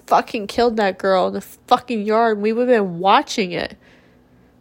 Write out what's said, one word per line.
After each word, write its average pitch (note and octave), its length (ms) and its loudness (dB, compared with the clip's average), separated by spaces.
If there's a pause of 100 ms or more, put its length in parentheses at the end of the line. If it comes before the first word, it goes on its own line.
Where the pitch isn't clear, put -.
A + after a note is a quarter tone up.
fucking - 400 0
killed A#3 300 0
that G#3 220 -2
girl F#3+ 300 0
in G3 60 -8
the G3 60 -8
fucking - 640 -2
yard G#3+ 340 0
and G3+ 60 -8
we A3 100 0
would B3 160 -2
have A3 160 4
been F3 140 -6
watching G3 540 2
it. - 240 -8 (840)